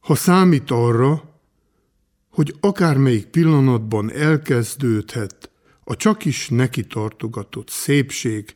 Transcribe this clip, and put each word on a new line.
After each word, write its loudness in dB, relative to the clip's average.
ha 2
számít 4
arra, 0
hogy -2
akármelyik 2
pillanatban 2
elkezdődhet -2
a -8
csakis -2
neki -2
tartogatott -10
szépség -2